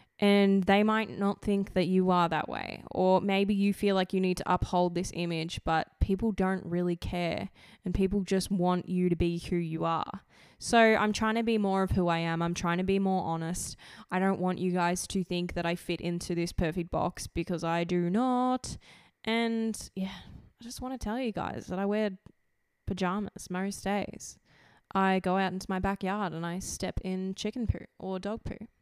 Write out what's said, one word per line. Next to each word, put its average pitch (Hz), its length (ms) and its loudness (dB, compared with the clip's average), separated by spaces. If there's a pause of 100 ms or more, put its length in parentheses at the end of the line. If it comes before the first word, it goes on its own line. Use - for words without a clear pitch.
(180)
and 196 440 6
they 202 180 6
might 214 380 0
not 202 240 -2
think 202 300 0
that 185 120 2
you 185 240 4
are 180 180 4
that 165 220 -2
way. - 400 -8
Or 185 320 4
maybe 196 320 2
you 202 180 4
feel 202 220 2
like 185 200 0
you 196 60 2
need 185 180 2
to - 140 -2
uphold 180 440 2
this 180 180 -4
image, 170 500 -4
but 160 240 2 (120)
people 208 320 2
don't 190 340 0
really 175 300 0
care, 175 540 -4 (360)
and 180 80 -4
people 190 280 2
just 190 280 0
want 180 400 2
you 180 200 4
to 175 60 2
be 170 220 0
who 175 200 -4
you 165 280 -2
are. 165 360 -2 (360)
So - 220 4
I'm 220 340 6
trying 220 220 0
to 233 80 0
be 226 160 2
more 190 240 2
of 190 80 2
who 180 160 2
I 170 100 2
am. 165 240 0
I'm 170 140 0
trying 170 240 0
to 185 40 0
be 190 140 2
more 190 280 2
honest. 165 520 -4 (320)
I 180 80 -2
don't 190 220 2
want 180 180 0
you 185 140 0
guys 175 340 0
to 196 180 -2
think 175 300 -4
that 170 140 -2
I 170 80 0
fit - 260 -4
into 175 320 -2
this 170 180 -2
perfect 170 380 -2
box - 380 -2
because 165 360 -4
I 170 200 0
do 175 260 0
not. 254 680 0 (460)
And 226 540 -2 (180)
yeah, 190 140 -4 (500)
I - 40 -20
just 233 180 -12
want 254 180 -8
to - 40 -16
tell 220 160 -2
you 247 120 -2
guys - 360 -6
that 180 100 -6
I 196 80 0
wear 208 240 2 (800)
pajamas 190 640 -4
most 190 320 -6
days. - 560 -4 (560)
I 190 240 4
go 185 180 0
out 190 160 0
into 190 160 -8
my 190 80 -2
backyard 196 560 -2
and 165 100 -6
I 170 140 -4
step - 460 -6
in 185 320 -4
chicken 214 320 -4
poo - 180 -2 (140)
or 190 180 -4
dog 202 260 -8
poo. - 220 -10 (160)